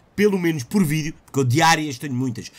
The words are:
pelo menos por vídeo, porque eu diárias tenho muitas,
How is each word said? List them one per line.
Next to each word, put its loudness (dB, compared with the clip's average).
pelo 2
menos -2
por 0
vídeo, -4
porque -6
eu 2
diárias 2
tenho -8
muitas, -6